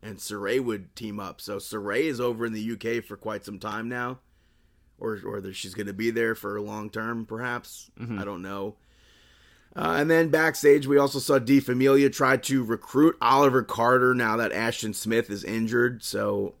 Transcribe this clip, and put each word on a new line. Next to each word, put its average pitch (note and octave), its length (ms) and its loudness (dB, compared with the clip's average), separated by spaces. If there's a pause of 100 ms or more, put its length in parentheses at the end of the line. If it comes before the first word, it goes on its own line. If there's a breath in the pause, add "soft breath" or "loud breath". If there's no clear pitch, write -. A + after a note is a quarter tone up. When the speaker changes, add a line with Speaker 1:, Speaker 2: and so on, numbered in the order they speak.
Speaker 1:
and G#2 160 -14
Saray G#2 460 -4
would G#2 320 -6
team G#2 240 -10
up. F#2 220 -12
So G2+ 160 -10
Saray G#2 460 -4
is C3 180 -2
over A#2 240 -2
in A2+ 80 -6
the G#2+ 80 -8
U A2+ 160 -6
K A2+ 240 -4
for G#2 160 -16
quite G#2+ 260 -10
some G2+ 160 -14
time A2 300 -8
now. B2 300 -8 (840)
Or, G#2+ 240 -6
or G#2 160 -8
that F#2+ 140 -12
she's F#2+ 180 -12
gonna G2+ 200 -8
be A2+ 180 -2
there A2+ 240 0
for G#2 260 -8
long G#2 280 -8
term, A2+ 360 -8
perhaps. B2 760 -10
Speaker 2:
Mm-hmm. A#2 200 -8
Speaker 1:
I G2+ 40 -6
don't G2 180 -10
know. G2 340 -8 (1000 soft breath)
Uh, - 240 -2
and D#3 120 2
then E3 180 6
backstage, D3 560 4
we C#3+ 120 4
also C#3 220 2
saw C3 200 4
Di C3 220 6
Familia C3+ 480 4
try C3 260 2
to C3 280 0
recruit C3+ 580 2
Oliver C3 420 6
Carter B2+ 500 4
now A2+ 240 0
that A2+ 140 0
Ashton A2 420 -4
Smith A2+ 360 0
is G2+ 160 -8
injured. A2+ 580 -2
So G2+ 580 -4